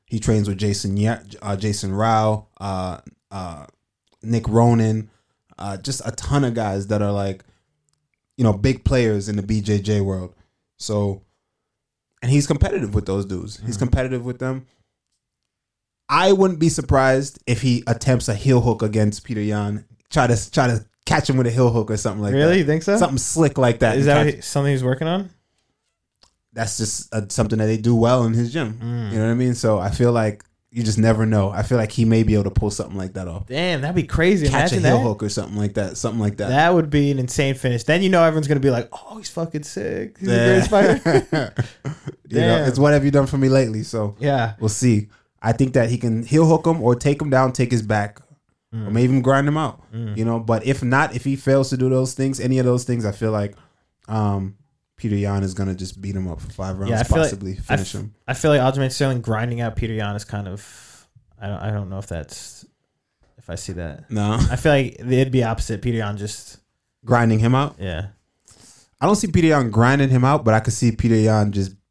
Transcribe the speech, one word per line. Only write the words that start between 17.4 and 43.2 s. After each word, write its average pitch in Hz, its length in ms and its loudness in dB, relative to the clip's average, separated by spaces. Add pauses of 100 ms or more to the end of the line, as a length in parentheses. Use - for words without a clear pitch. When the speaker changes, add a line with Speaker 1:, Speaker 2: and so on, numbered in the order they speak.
Speaker 1:
if 120 140 0
he 123 260 2
attempts 120 400 0
a 117 80 0
heel 127 260 4
hook 117 200 0
against 107 420 0
Peter 110 180 -8
Yan. 104 440 -4 (240)
Try 139 180 2
to, 117 240 0
try 135 160 2
to 110 180 -2 (200)
catch 156 240 0
him 131 80 2
with 127 100 2
a 117 40 -2
heel 123 200 4
hook 110 180 0
or 107 60 -2
something 104 260 -4
like 101 120 -2
Speaker 2:
Really? 147 200 4
Speaker 1:
that. 190 60 4
Speaker 2:
You 160 60 0
think 156 180 0
so? 202 140 2
Speaker 1:
Something 135 200 2
slick 147 400 0
like 123 220 2
that 117 180 2
Speaker 2:
Is 139 100 2
Speaker 1:
and - 20 4
Speaker 2:
that 143 80 6
Speaker 1:
catch 151 80 4
Speaker 2:
what 143 100 0
he, - 60 -16
something 143 320 -2
he's 127 100 -2
working 131 240 -2
on? 185 220 -4 (1200)
Speaker 1:
That's 113 240 -4
just, - 380 -6
uh, 110 140 -2
something 113 300 0
that 110 80 2
they 110 100 0
do 117 180 2
well 117 300 4
in 113 80 0
his 117 180 0
gym. 127 220 -4
Speaker 2:
Mm. - 400 -6
Speaker 1:
You 110 60 -2
know 110 60 0
what 113 60 2
I 117 40 0
mean? 123 200 0
So 107 240 0
I 92 100 -2
feel 120 220 2
like 110 320 -2 (260)
you 117 140 -4
just 107 140 -2
never 110 280 4
know. 104 240 2
I 104 140 -2
feel 123 140 0
like 110 160 -2
he 117 100 2
may 113 200 4
be 110 100 2
able 104 100 4
to 98 80 -2
pull 104 200 0
something - 260 -8
like 95 160 -8
that 92 160 -8
off. 101 180 -10
Speaker 2:
Damn, 160 320 -4
that'd 151 160 -4
be 175 80 2
crazy. 170 460 2
Speaker 1:
Catch 135 240 0
Speaker 2:
Imagine 92 120 0
Speaker 1:
a - 40 4
heel 123 80 4
Speaker 2:
that. - 80 0
Speaker 1:
hook 107 180 -2
or 107 60 -2
something 104 280 -6
like 104 180 -2
that. 101 200 -4
Something 113 240 -4
like 104 180 0
that. 101 120 -4
Speaker 2:
That 156 240 4
would 160 160 2
be 143 200 2
an 139 100 -2
insane 135 360 -2
finish. 123 300 -2
Then 170 180 2
you 185 60 2
know 180 120 4
everyone's 156 280 2
gonna 147 120 2
be 135 80 4
like, 120 220 -2
"Oh, - 260 -18
he's 214 120 -14
fucking 165 340 -8
sick. - 540 -8
He's 190 100 -8
Speaker 1:
Yeah. 190 100 2
Speaker 2:
the - 80 4
greatest 185 240 4
fighter." 160 920 2
Speaker 1:
<laughs> 127 40 2 (640)
You 123 100 -2
know, - 200 4
Speaker 2:
Damn. 147 100 0
Speaker 1:
it's 123 100 0
what 147 140 6
have 143 120 4
you 143 60 2
done 139 160 4